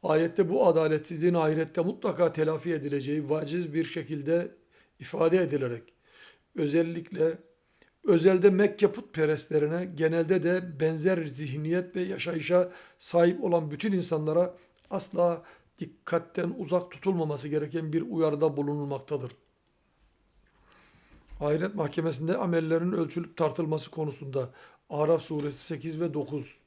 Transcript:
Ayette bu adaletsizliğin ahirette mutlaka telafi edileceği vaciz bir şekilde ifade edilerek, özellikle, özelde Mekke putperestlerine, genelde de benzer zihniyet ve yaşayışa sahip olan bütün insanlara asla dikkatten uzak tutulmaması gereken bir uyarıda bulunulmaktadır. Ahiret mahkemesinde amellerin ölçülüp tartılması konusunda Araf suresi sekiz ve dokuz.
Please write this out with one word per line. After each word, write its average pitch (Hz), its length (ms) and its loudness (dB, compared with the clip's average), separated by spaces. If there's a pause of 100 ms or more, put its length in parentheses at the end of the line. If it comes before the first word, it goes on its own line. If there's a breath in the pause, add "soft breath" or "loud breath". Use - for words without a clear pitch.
Ayette 165 440 2
bu 202 180 4
adaletsizliğin 160 680 2
ahirette 156 460 0
mutlaka 175 520 0
telafi 156 400 -2
edileceği 143 580 -4
vaciz 156 440 -2
bir 160 100 0
şekilde 160 640 -2 (500 soft breath)
ifade 165 420 2
edilerek, 131 400 -2 (720 loud breath)
özellikle, 165 840 -2 (680 soft breath)
özelde 185 460 6
Mekke 202 420 4
putperestlerine, 156 1040 0
genelde 165 480 2
de 175 380 0
benzer 160 440 0
zihniyet 151 720 -4
ve 185 40 -2
yaşayışa 180 720 0 (260 loud breath)
sahip 175 460 2
olan 170 260 2
bütün 202 220 -2
insanlara 175 640 0 (360 soft breath)
asla 175 520 0 (360 loud breath)
dikkatten - 800 -4
uzak 180 320 -2
tutulmaması 151 580 -2
gereken 151 440 -2
bir 165 180 0
uyarıda 156 460 2
bulunulmaktadır. 143 760 -4 (2000 soft breath)
Ahiret 156 340 -2
mahkemesinde 160 640 -2
amellerin 170 560 0
ölçülüp 170 440 -4
tartılması 156 540 -2
konusunda 135 600 -6 (400 loud breath)
Araf 156 320 2
suresi 147 360 -6
sekiz 156 420 -8
ve 160 140 -2
dokuz. 147 420 -6 (100)